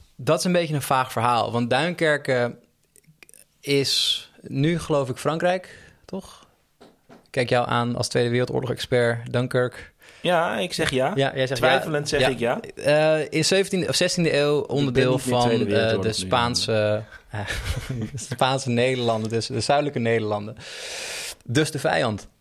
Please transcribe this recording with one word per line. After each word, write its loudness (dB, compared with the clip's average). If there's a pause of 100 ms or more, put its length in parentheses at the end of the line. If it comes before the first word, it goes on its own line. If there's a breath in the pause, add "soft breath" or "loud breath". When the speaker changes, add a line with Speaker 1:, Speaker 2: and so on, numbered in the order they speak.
(160)
Speaker 1:
dat 0
is -4
een 2
beetje 0
een -2
vaag 0
verhaal. 2
Want 0
Duinkerken 0 (1000)
is 0 (120)
nu, 0
geloof 0
ik, -6
Frankrijk, -2 (260 loud breath)
toch? -14 (840)
Kijk 0
jou 2
aan 0
als -2
Tweede 0
Wereldoorlog-expert, -2
Dunkirk. -2 (260 loud breath)
Speaker 2:
Ja, 0
ik -4
zeg -2
ja. 0
Speaker 1:
Ja, 0
jij 0
zegt -2
Speaker 2:
Twijfelend 2
Speaker 1:
ja. 2
Speaker 2:
zeg 4
Speaker 1:
Ja. 0
Speaker 2:
ik -6
ja. 0 (600)
Speaker 1:
Eh, -4
in 0
zeventiende 2
of 0
zestiende 2
eeuw 2
Speaker 2:
Ik -4
ben -4
Speaker 1:
onderdeel 2
Speaker 2:
niet -2
meer 2
Speaker 1:
van, 4
Speaker 2:
Tweede 2
Speaker 1:
eh, 0
Speaker 2:
Wereldoorlog 2
Speaker 1:
de 0
Speaker 2:
nu. 0 (120)
Speaker 1:
Spaanse, 0
<laughs> -2
eh, -6 (420)
de -6
Spaanse -2
Nederlanden, 0
dus -2
de -4
zuidelijke 2
Nederlanden. 0 (880 loud breath)
Dus 0
de -6
vijand. 0 (120)